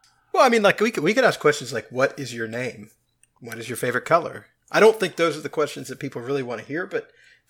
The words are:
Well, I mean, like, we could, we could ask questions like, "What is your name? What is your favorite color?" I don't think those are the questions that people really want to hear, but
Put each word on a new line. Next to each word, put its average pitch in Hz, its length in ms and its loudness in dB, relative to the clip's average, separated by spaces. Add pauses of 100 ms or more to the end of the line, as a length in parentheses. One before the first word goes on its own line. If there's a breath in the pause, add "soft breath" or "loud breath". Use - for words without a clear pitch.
(320)
Well, 339 120 6
I 254 40 8
mean, 233 140 2
like, 196 160 4
we 226 140 2
could, - 100 -4
we 180 100 2
could 254 120 2
ask 175 160 2
questions 139 320 0
like, 113 180 -8
"What 127 260 0
is 127 160 -10
your 117 140 -8
name? 110 440 -10 (500)
What 117 180 -14
is 113 100 -12
your 117 80 -8
favorite 123 280 -2
color?" 156 420 0 (240)
I 160 80 0
don't 214 220 6
think - 160 -4
those 165 200 0
are 156 40 -12
the 147 80 -8
questions 147 400 -4
that 127 100 -12
people 131 240 -10
really 135 220 -4
want 117 160 -8
to 110 60 -16
hear, 170 200 -8
but 175 240 -8 (400)